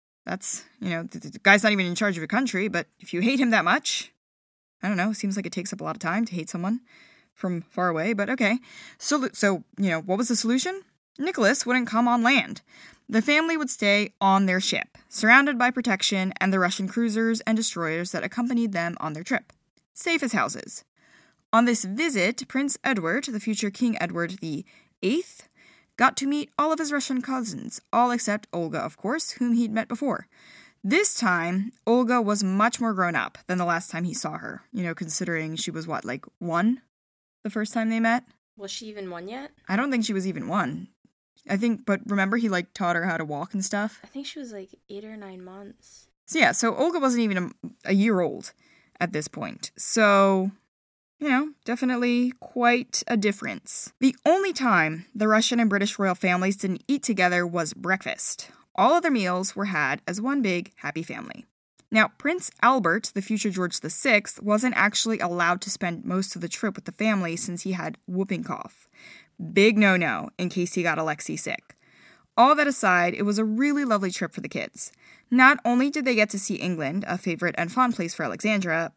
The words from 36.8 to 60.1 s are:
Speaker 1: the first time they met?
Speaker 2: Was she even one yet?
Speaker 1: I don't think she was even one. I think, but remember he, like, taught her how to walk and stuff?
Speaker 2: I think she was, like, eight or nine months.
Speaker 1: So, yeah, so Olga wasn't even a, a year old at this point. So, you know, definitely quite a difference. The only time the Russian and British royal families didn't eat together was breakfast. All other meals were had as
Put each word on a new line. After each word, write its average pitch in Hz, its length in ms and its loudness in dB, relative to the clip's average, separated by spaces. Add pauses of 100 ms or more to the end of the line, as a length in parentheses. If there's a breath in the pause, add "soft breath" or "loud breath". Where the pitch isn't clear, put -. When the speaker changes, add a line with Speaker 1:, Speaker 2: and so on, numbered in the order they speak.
Speaker 1:
the 214 60 -6
first 214 240 -4
time 226 160 0
they 226 100 0
met? 226 240 2 (320)
Speaker 2:
Was 196 160 -12
she - 160 -12
even 202 220 -10
one 175 180 -10
yet? 262 240 -12 (160)
Speaker 1:
I 185 80 -2
don't 269 160 0
think 233 140 0
she 226 80 -2
was 190 120 -2
even 180 220 -6
one. 156 400 -4 (640)
I 196 80 0
think, 226 280 0
but 196 200 0
remember 196 320 0
he, 226 100 0
like, 180 260 -2
taught 175 220 0
her 170 100 0
how 170 120 0
to 160 80 -4
walk 151 280 -8
and 190 100 -2
stuff? 208 380 -4
Speaker 2:
I - 60 -20
think 277 180 -12
she - 140 -12
was, 240 140 -14
like, 190 160 -16 (200)
eight 202 140 -12
or 220 140 -16
nine 190 260 -16
months. 196 640 -20 (180)
Speaker 1:
So, - 140 -2
yeah, 185 140 6
so 226 200 2
Olga 330 260 0
wasn't 247 240 2
even 202 140 0
a, - 520 -8
a 185 40 2
year 196 280 4
old - 320 -4 (460 soft breath)
at 175 120 -4
this 151 160 -6
point. - 500 -12
So, 196 720 4 (680)
you 294 100 -2
know, 285 220 0 (140)
definitely 247 760 0
quite 247 680 0
a 240 100 0
difference. - 800 -4
The 254 160 4 (100)
only 370 280 4
time 170 600 2
the 214 140 0
Russian 226 320 4
and 226 100 4
British 196 300 0
royal 190 160 2
families 185 400 2
didn't 190 320 -4
eat 277 160 0
together 180 420 2
was 170 280 -2
breakfast. - 800 -4 (220 loud breath)
All 226 200 6
other 339 180 4
meals 185 420 0
were 196 120 -4
had 151 420 0
as 185 140 -4